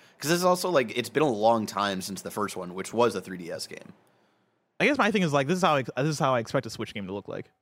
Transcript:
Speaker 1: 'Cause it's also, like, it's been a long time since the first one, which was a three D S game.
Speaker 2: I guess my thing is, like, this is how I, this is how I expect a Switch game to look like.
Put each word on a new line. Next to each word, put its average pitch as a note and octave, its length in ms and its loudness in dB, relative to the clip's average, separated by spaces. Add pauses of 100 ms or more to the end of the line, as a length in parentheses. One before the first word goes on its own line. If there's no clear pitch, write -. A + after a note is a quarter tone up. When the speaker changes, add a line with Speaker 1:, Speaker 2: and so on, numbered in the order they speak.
(180)
Speaker 1:
'Cause D3 140 -4
it's F3 120 2
also, F3+ 280 2
like, B2 260 2
it's A#2+ 120 -2
been C#3+ 120 0
a D3+ 100 4
long A2 360 4
time G2 340 -2
since F#2 220 -10
the G2+ 80 -10
first G#2 260 -4
one, F2+ 160 -10
which F#2 180 -8
was A2+ 240 4
a F#2+ 60 -2
three F#2 160 -12
D F2 140 -10
S - 160 -8
game. - 260 -16 (840)
Speaker 2:
I F3+ 80 2
guess C#4+ 100 2
my G#3 140 4
thing G3+ 100 2
is, D#3+ 100 2
like, C#3 140 4
this F3+ 120 2
is F3 60 -2
how D#3+ 120 4
I, C3+ 80 2
this C#3+ 240 -2
is D3+ 120 0
how C3+ 140 2
I B2 60 2
expect B2 260 -2
a A2+ 60 -10
Switch - 220 -8
game G2+ 120 -10
to F#2 80 -8
look G2+ 140 -8
like. - 240 -10 (100)